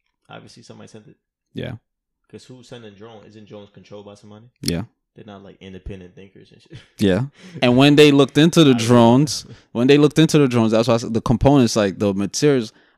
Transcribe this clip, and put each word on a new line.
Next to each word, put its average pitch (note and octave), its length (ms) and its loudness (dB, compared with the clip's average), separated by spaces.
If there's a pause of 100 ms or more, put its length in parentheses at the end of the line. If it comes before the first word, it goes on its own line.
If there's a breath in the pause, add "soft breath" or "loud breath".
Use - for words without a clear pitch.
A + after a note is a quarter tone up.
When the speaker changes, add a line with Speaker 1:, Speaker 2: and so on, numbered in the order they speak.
(300)
Speaker 1:
Obviously, A2 340 -20
somebody A2 240 -20
sent G#2+ 200 -20
it. - 100 -20 (360)
Speaker 2:
Yeah. - 220 -16 (520)
Speaker 1:
'Cause - 180 -20
who's B2 220 -20
sending A2+ 280 -20
drones? G#2 320 -20
Isn't G#2 200 -20
drones G#2 240 -20
controlled G2+ 340 -20
by G2+ 100 -20
somebody? G#2+ 300 -20 (160)
Speaker 2:
Yeah. - 220 -8 (320)
Speaker 1:
They're - 100 -20
not, G2+ 180 -20
like, F#2 180 -20
independent F#2 540 -20
thinkers G2 360 -20
and - 100 -20
shit. - 260 -20
<laughs> - 100 -20
Speaker 2:
Yeah. G2+ 280 -2 (360 loud breath)
And B2 160 0
when C#3+ 180 2
they D3+ 160 4
looked C#3 260 0
into E3 260 2
the C#3 80 4
Speaker 1:
I - 20 4
don't A#2+ 80 -4
know. A2 60 -6
Speaker 2:
drones, B2 580 2 (280 loud breath)
when A#2+ 140 -2
they C#3+ 100 4
looked D3 200 0
into D#3+ 220 2
the C#3+ 80 2
drones, A#2 240 0
that's A2+ 160 0
why A#2 80 0
I - 20 0
said A2+ 160 -8
the A2 80 -4
components, C3 540 0
like, G2+ 240 -2
the G2+ 140 -2
materials, A2 600 -4 (240 soft breath)